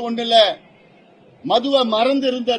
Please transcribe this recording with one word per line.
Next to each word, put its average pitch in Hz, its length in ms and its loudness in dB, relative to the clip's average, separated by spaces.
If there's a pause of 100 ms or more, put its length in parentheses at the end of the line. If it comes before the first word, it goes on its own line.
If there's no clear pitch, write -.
ஒண்ணுல 233 280 -2 (1080)
மதுவை 247 380 0 (120)
மறந்திருந்த 247 640 -2